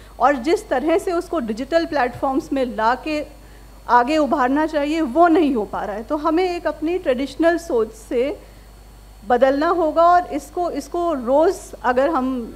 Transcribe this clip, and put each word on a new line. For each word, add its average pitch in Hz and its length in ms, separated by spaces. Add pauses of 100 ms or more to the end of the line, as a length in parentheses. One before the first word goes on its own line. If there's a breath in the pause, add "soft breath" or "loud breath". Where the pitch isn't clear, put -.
(200 loud breath)
और 277 160
जिस 320 320
तरह 311 300
से 370 140
उसको 339 260
डिजिटल 269 480
प्लेटफॉर्म्स 277 680
में 247 240
ला 220 180
के 302 300 (640 loud breath)
आगे 247 300
उभारना 269 480
चाहिए 302 340
वो 311 280
नहीं 311 260
हो 214 100
पा 185 200
रहा 202 120
है। 226 60
तो 294 140
हमें 339 400
एक 339 100
अपनी 320 320
ट्रेडिशनल 311 600
सोच 226 340
से 277 480 (880 loud breath)
बदलना 269 400
होगा 330 340
और 349 240
इसको, 330 440
इसको 339 440
रोज़ 285 440 (240)
अगर 254 260
हम 262 480